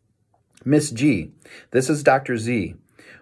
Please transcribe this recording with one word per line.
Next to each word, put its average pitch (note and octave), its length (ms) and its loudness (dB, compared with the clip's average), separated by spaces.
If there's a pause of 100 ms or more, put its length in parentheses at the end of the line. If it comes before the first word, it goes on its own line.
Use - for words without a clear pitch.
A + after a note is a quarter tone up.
(640)
"Miss C#3+ 280 0
G, A2+ 420 0 (380)
this C3+ 180 0
is D3 140 -2
Doctor C3+ 340 2
Z. G#2+ 380 -4 (460)